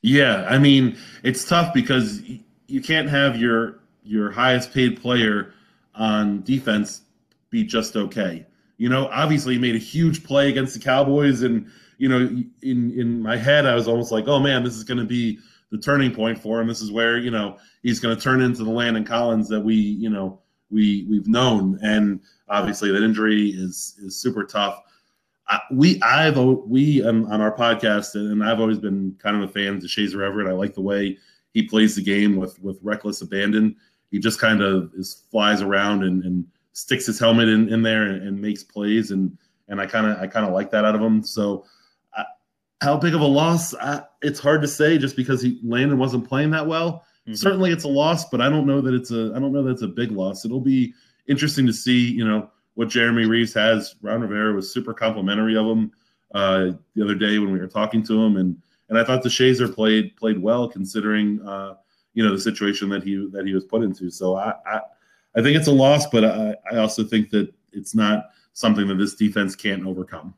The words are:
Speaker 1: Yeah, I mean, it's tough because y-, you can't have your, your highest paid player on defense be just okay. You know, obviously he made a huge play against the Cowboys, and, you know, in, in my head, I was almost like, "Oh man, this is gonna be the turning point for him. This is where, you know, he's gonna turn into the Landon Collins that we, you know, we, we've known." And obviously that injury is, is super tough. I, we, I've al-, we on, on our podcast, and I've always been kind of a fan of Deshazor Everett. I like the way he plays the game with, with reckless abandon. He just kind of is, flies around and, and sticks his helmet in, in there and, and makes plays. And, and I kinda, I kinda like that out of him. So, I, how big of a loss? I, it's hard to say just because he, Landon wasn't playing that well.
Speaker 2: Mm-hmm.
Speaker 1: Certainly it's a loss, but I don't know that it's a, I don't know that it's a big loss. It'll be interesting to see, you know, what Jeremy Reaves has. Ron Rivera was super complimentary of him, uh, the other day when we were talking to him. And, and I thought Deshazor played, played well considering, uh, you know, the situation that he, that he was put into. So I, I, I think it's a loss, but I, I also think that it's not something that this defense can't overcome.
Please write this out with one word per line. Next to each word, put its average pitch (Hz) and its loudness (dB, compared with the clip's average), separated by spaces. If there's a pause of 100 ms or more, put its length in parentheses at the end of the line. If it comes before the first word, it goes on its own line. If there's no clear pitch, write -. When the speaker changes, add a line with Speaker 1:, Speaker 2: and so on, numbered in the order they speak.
Speaker 1:
Yeah, 120 4
I 127 4
mean, 135 6 (260)
it's 131 -2
tough 170 2
because 123 0
y-, 117 -14 (240)
you 135 -4
can't 160 -2
have 139 2
your, 117 0 (240)
your 107 -2
highest 123 0
paid 123 2
player 110 0 (400)
on 107 -2
defense 110 -2 (480)
be 113 -2
just 110 -4
okay. 95 -6 (320)
You 120 -2
know, 131 0
obviously 127 0
he 123 0
made 120 0
a 110 0
huge 160 0
play 139 2
against 131 -2
the 117 -12
Cowboys, 139 2
and, 117 0 (280)
you 131 0
know, 127 4 (420)
in, 123 -2
in 117 -2
my 110 -2
head, 139 4
I 123 4
was 110 0
almost 117 0
like, 110 -2
"Oh 143 2
man, 135 2
this 117 -4
is 110 -12
gonna 123 -4
be 117 -4 (320)
the 110 -6
turning 135 0
point 113 -2
for 113 -4
him. 113 0
This 110 -4
is 107 -8
where, 117 2
you 120 -4
know, 104 -4 (260)
he's 117 0
gonna 113 0
turn 131 2
into 117 0
the 110 -2
Landon 113 0
Collins 113 0
that 107 -2
we, 110 2
you 104 0
know, 95 -6 (300)
we, 104 2
we've 101 0
known." 107 2
And 104 0 (300)
obviously 101 -2
that 101 2
injury 107 2
is, 92 -8
is 95 -12
super 110 -4
tough. 101 -4 (680)
I, - -2 (100)
we, 160 4
I've 139 4
al-, 127 2
we 135 4
on, 113 2
on 107 0
our 107 0
podcast, 110 0
and 104 -2
I've 110 0
always 110 0
been 98 -4
kind 104 -2
of 101 -2
a 98 -8
fan 101 -4
of 92 -8
Deshazor 98 -4
Everett. 101 -2
I 92 -2
like 98 -2
the 98 -8
way 98 -2 (360)
he 110 2
plays 107 2
the 101 -4
game 101 2
with, 92 -6
with 98 -8
reckless 104 -6
abandon. 104 0 (340)
He 101 -4
just 110 -2
kind 110 4
of 95 0
is, - -12
flies 104 2
around 101 0
and, 92 0
and 90 -4 (280)
sticks - -4
his 110 -4
helmet 117 4
in, 110 4
in 113 0
there 110 0
and, 98 -6
and 98 -6
makes 104 -6
plays. 104 -2
And, 95 -2 (300)
and 98 -10
I 98 -4
kinda, 107 0
I 110 -6
kinda 107 -2
like 92 -2
that 107 2
out 107 2
of 107 0
him. 110 2
So, 101 -4 (500)
I, 107 -6 (560)
how 143 2
big 165 2
of 160 2
a 151 4
loss? 160 2
I, 143 -6 (180)
it's 143 -4
hard 151 4
to 143 -2
say 151 2
just 131 0
because 127 0
he, 123 -2
Landon 127 0
wasn't 127 -2
playing 147 0
that 156 -2
well. 165 -4 (180)
Speaker 2:
Mm-hmm. 110 -12
Speaker 1:
Certainly 185 2
it's 165 -2
a 147 -4
loss, 156 0
but 120 -2
I 135 4
don't 147 2
know 139 2
that 127 0
it's 123 -2
a, 113 -2
I 127 -4
don't 139 -2
know 139 0
that 131 0
it's 123 -4
a 107 -4
big 110 -4
loss. 95 -6
It'll 120 -4
be 127 2 (340)
interesting 139 0
to 113 4
see, 123 2
you 113 -2
know, 107 -2 (260)
what 113 -2
Jeremy 117 2
Reaves 113 2
has. 107 0
Ron 113 -4
Rivera 107 -2
was 95 -6
super 117 -6
complimentary 110 -2
of 110 0
him, 113 0 (420)
uh, 95 0 (220)
the 107 0
other 101 0
day 104 0
when 101 0
we 92 -2
were 92 -8
talking 107 -2
to 110 0
him. 107 4
And, 92 -2 (280)
and 113 2
I 117 2
thought 127 0
Deshazor 127 2
played, 110 0
played 110 -2
well 117 0
considering, 104 -2
uh, 98 -12 (380)
you 113 0
know, 107 4
the 95 -2
situation 101 -2
that 98 -4
he, 98 -6
that 95 -8
he 98 -4
was 92 -2
put 113 -2
into. 95 -4
So 92 -2
I, 104 -4 (120)
I, 104 -6 (560)
I 113 2
think 143 4
it's 156 2
a 143 4
loss, 139 6
but 113 4
I, 107 0 (160)
I 117 -2
also 110 0
think 107 0
that 101 -2 (180)
it's 98 -12
not 107 0 (240)
something 107 0
that 98 -2
this 98 -2
defense 101 -2
can't 95 -6
overcome. 90 -10